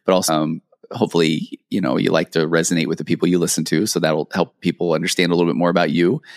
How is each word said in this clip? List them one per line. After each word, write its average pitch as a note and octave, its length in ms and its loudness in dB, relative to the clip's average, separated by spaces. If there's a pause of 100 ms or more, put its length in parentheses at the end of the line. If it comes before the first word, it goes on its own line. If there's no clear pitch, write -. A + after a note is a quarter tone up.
but F#2+ 80 4
also, F2+ 200 0
um, D#2 280 -2 (300)
hopefully, E2+ 680 0 (100)
you G2+ 120 -2
know, B1+ 160 -2
you F#2 140 0
like D#2+ 200 0
to D#2+ 160 0
resonate E2 400 0
with D#2+ 100 -4
the D#2+ 60 -10
people E2+ 240 0
you F2+ 100 2
listen D#2+ 280 0
to. D#2+ 200 0
So - 140 -4
that'll D#2 340 0
help - 280 -4
people F2 320 -2
understand F2 400 0
a - 20 2
little E2+ 160 2
bit - 60 -2
more F2 120 2
about F2 220 2
you. F2+ 300 2 (160)